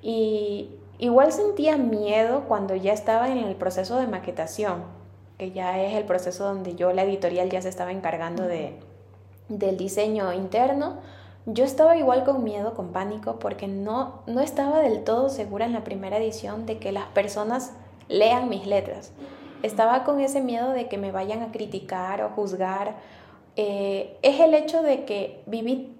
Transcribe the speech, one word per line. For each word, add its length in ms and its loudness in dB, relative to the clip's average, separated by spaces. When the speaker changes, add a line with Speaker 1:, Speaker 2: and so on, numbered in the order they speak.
Speaker 1:
Y 680 -2
igual 340 6
sentía 440 2
miedo 720 2
cuando 260 0
ya 180 2
estaba 360 2
en 100 0
el 180 -2
proceso 420 -2
de 80 0
maquetación, 800 -4
que 140 -8
ya 300 -2
es 120 -2
el 100 0
proceso 400 -2
donde 320 -4
yo, 160 2
la 100 2
editorial 480 0
ya 120 -2
se 80 -4
estaba 220 -6
encargando 520 -4
de, 320 -4
Speaker 2:
Ujú. 100 -8
Speaker 1:
del 180 0
diseño 560 -2
interno. 680 0
Yo 180 2
estaba 320 6
igual 280 4
con 200 2
miedo, 300 -4
con 180 -8
pánico, 480 -6
porque 260 -6
no, 600 -4
no 140 -2
estaba 400 2
del 220 4
todo 280 2
segura 360 -4
en 60 -2
la 100 -4
primera 360 -4
edición 480 -4
de 120 -6
que 140 -6
las 140 -4
personas 680 -2
lean 420 4
mis 160 -4
letras. 460 -2
Estaba 420 2
con 160 2
ese 220 0
miedo 300 -2
de 160 -2
que 100 -6
me 140 -4
vayan 300 -4
a 100 -8
criticar 720 -6
o 80 -2
juzgar. 680 -4
Eh, 680 -2
es 180 6
el 140 8
hecho 280 4
de 220 2
que 420 -6
viví 540 -4